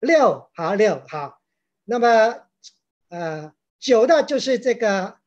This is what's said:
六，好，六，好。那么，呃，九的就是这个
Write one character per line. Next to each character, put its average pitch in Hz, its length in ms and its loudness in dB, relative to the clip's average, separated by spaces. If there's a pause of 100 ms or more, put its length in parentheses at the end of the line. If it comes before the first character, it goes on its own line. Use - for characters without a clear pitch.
六， 247 540 2
好， 170 200 -6
六， 196 340 0
好。 143 320 -12 (440)
那 233 140 -6
么， 233 480 2 (640)
呃， 156 440 -10 (260)
九 240 280 2
的 311 160 4
就 277 160 -4
是 262 200 -2
这 240 160 -2
个 202 520 -4